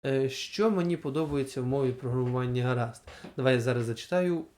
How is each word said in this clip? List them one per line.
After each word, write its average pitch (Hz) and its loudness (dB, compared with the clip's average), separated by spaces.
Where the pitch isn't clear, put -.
Е, 135 2
що - 0
мені 175 2
подобається 143 -2
в 123 -2
мові 135 2
програмування 123 0
Rust? 117 -4
Давай 131 4
я 120 4
зараз 120 0
зачитаю 170 0